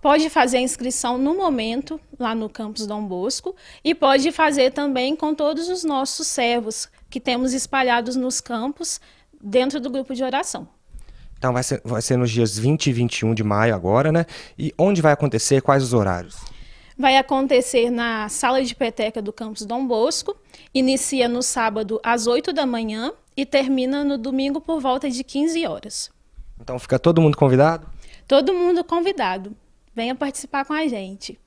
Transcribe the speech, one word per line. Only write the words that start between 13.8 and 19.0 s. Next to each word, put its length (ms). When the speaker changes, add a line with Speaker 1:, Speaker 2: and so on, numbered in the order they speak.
Speaker 2:
né? 140
E 200
onde 240
vai 100
acontecer? 480
Quais 240
os 80
horários? 460
Speaker 1:
Vai 200
acontecer 720
na 380
Sala 360
de 100
Peteca 460